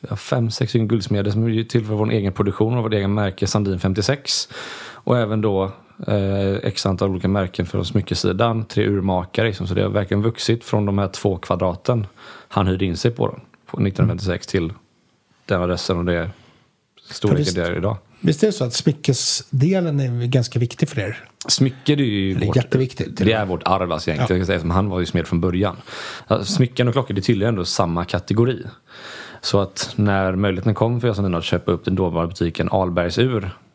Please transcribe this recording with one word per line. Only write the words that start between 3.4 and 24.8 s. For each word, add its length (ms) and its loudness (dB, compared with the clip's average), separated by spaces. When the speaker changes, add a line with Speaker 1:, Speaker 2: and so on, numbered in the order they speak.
Speaker 1:
Sandin 340 0
femtiosex. 680 0
Och 160 2
även 220 0
då, 320 0
eh, 560 0
x 240 -2
antal 240 2
olika 180 -2
märken 380 0
för 160 -4
smyckesidan, 840 0
tre 240 0
urmakare 580 0
liksom. 200 -2
Så 80 -2
det 80 2
har 60 2
verkligen 340 0
vuxit 420 0
från 220 0
de 120 0
här 100 0
två 280 -2
kvadraten 720 0
han 180 2
hyrde 180 2
in 120 0
sig 140 2
på 160 -2
då, 120 -6
på 140 -6
nittonhundrafemtiosex 680 0
till 260 -2
den 160 0
adressen 360 0
och 60 -2
det 260 0
storleken 340 2
Speaker 2:
Visst. 120 -2
Speaker 1:
det 100 0
är 100 -2
idag. 200 -2
Speaker 2:
Visst 220 2
är 40 4
det 60 4
så 120 -2
att 80 -4
smyckesdelen 1300 0
är 260 -2
ganska 320 2
viktig 300 0
för 120 -4
er? 240 -6
Speaker 1:
Smycken 500 2
är 60 2
ju 320 0
Speaker 2:
Eller 100 0
Speaker 1:
vårt, 100 4
Speaker 2:
jätteviktigt, 600 0
till 100 2
Speaker 1:
det 60 6
Speaker 2:
och 60 2
med. 40 2
Speaker 1:
är 40 -2
vårt 180 -2
arv, 280 2
alltså, 180 -2
egentligen. 260 2
Speaker 2:
Ja. 40 2
Speaker 1:
Jag 60 0
ska 60 2
säga, 80 2
som 100 -2
han 180 2